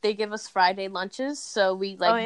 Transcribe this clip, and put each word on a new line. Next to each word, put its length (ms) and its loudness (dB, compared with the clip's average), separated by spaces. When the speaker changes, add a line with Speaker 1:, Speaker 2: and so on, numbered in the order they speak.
Speaker 1:
they 120 2
give 200 -2
us 160 -8
Friday 400 2
lunches, 520 -6
so 320 2
we, 220 -4
like, 180 4
Speaker 2:
Oh, 120 4